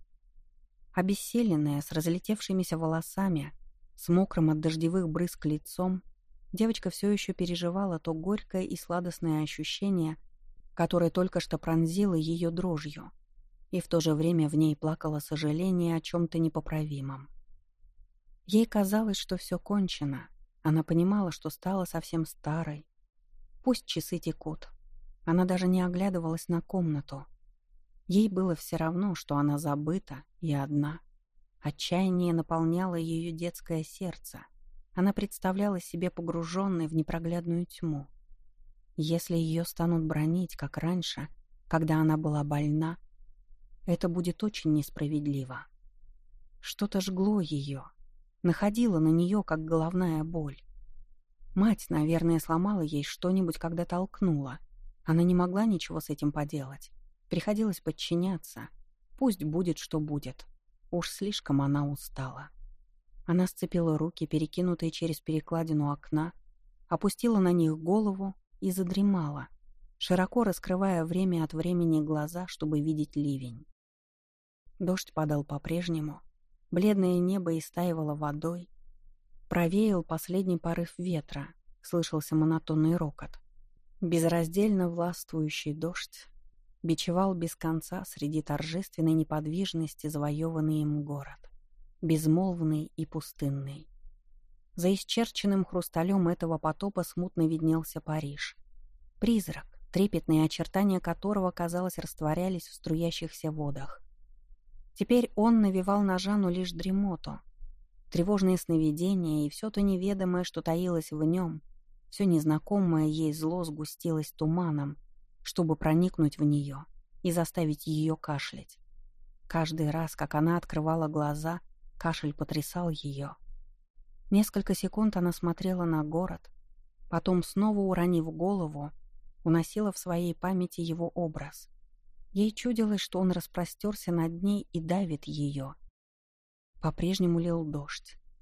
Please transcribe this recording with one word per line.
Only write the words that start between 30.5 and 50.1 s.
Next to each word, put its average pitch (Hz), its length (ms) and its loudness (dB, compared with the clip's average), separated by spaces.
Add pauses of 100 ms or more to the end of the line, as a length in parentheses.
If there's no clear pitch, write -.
одна. 147 460 -2 (600)
Отчаяние 180 760 0
наполняло 165 600 2
ее 165 360 -2
детское 165 520 -6
сердце. - 560 -10 (540)
Она 190 200 4
представляла 202 640 -2
себе 175 300 -4
погруженной 170 800 -2
в 160 80 -4
непроглядную 170 720 -2
тьму. 147 400 -6 (920)
Если 165 400 0
ее 165 260 2
станут 170 400 0
бранить, 156 520 0
как - 220 -8
раньше, 165 500 -4 (400)
когда 160 340 4
она 156 160 6
была 147 260 0
больна, 151 540 0 (880)
это 175 240 0
будет 175 340 -2
очень 160 300 0
несправедливо. 147 920 -2 (920)
Что-то - 400 -2
жгло 190 420 2
ее, 143 440 -4 (580)
находило 208 560 4
на 156 100 6
нее, 175 340 4
как 156 200 -2
головная 160 600 2